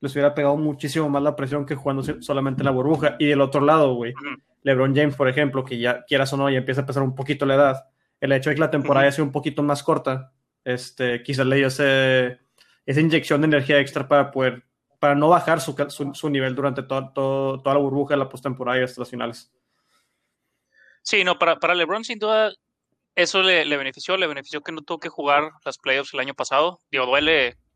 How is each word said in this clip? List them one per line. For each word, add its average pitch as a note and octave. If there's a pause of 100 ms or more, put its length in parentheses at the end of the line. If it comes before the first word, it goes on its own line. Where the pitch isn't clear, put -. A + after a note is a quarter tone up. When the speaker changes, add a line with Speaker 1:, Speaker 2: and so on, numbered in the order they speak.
Speaker 1:
les C#3
hubiera C#3+
pegado C#3+
muchísimo D3+
más C#3+
la D3
presión C#3
que C#3+
jugando C3+
si-, C#3
solamente C3+
en C3
la C#3
burbuja. C#3
Y D3+
del C#3+
otro C#3
lado, D3
güey, A#2
Speaker 2:
Ujú. C#3 (220)
Speaker 1:
LeBron C3+
James, D3
por C#3
ejemplo, C3
que B2+
ya, A#2+
quieras C3+
o -
no, C#3
ya C3+
empieza B2+
a C3
pesar C3+
un C3
poquito C#3
la C3+
edad, C3+ (320)
el C3+
hecho C3+
de C#3+
que D3+
la D3+
temporada C#3
Speaker 2:
Ujú. C#3
Speaker 1:
haya C#3
sido D3+
un C#3
poquito C#3+
más D3
corta, C3 (300)
este, B2
quizás C3+
le C3+
dio C#3
ese, C3 (440)
esa C#3
inyección D#3
de D#3
energía C#3+
extra C3+
para C#3
poder, B2+ (340)
para C#3+
no D3
bajar E3
su D3+
ca-, D3
su, D3
su -
nivel C3
durante C3+
todo, C3+
todo, C3+
toda C#3
la C#3+
burbuja C#3
de C#3
la C3+
postemporada B2+
y B2+
hasta B2
las A#2+
finales. A#2 (1500)
Speaker 2:
Sí, G3+
no, F3+
para, E3
para E3
LeBron, F3+
sin A3+
duda, G#3+ (640)
eso F3+
le, F#3
le D3
benefició, C#3
le F#3+
benefició D3
que D#3+
no D#3
tuvo D#3+
que E3+
jugar D3 (120)
las C#3
playoffs C3+
el C#3
año C3+
pasado. D3+ (100)
Digo, C3
duele C#3+ (200)